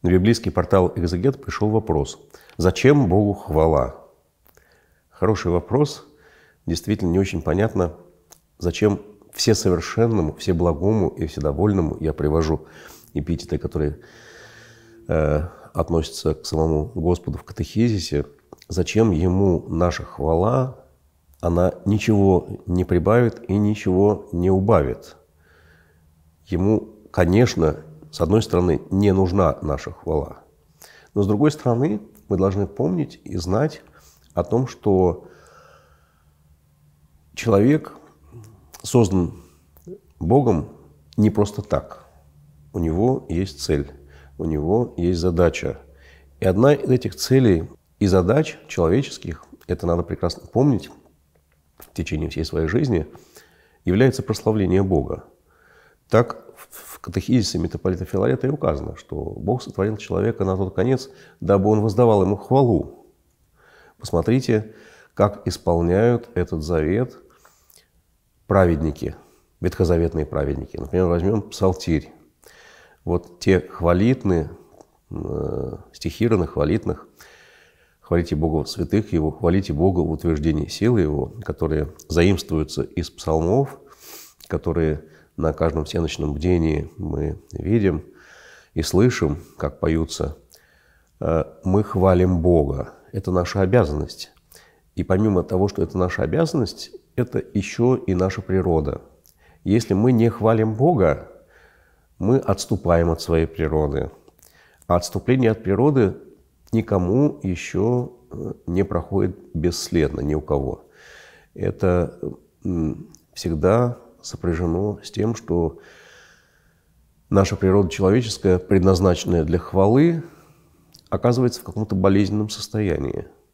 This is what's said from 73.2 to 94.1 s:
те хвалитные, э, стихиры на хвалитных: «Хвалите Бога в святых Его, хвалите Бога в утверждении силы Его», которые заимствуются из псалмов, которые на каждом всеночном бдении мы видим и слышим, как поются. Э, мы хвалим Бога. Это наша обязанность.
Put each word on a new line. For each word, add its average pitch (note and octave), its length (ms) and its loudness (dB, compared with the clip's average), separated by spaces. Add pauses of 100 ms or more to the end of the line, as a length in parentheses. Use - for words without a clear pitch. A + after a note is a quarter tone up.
те F#2 200 4
хвалитные, F2+ 920 0 (600)
э, - 640 -6 (160)
стихиры A2 440 -2
на F2 100 0
хвалитных: D#2 640 -2 (920)
«Хвалите E2+ 360 0
Бога D#2 280 0
в - 40 -14
святых G2 440 -2
Его, D#2 200 0
хвалите F#2 400 0
Бога F2 280 2
в D#2+ 100 0
утверждении D#2+ 580 -2
силы A2+ 320 0
Его», D2 320 -2 (100)
которые D#2 500 -4 (160)
заимствуются D#2+ 720 0
из - 280 -6
псалмов, F2 720 -2 (640)
которые D#2+ 580 -4 (320)
на D#2 160 -2
каждом D#2 340 -2
всеночном D2+ 480 -4
бдении D#2+ 640 -2
мы D2+ 440 -6 (100)
видим G2 520 0 (720)
и D#2+ 80 -4
слышим, F2+ 560 0 (180)
как - 240 -8
поются. D#2+ 560 -2 (800)
Э, E2 260 0 (200)
мы F#2+ 180 2
хвалим F#2 580 2
Бога. D2+ 520 2 (200)
Это G2 200 -6
наша F2+ 300 0
обязанность. E2+ 720 -2 (640)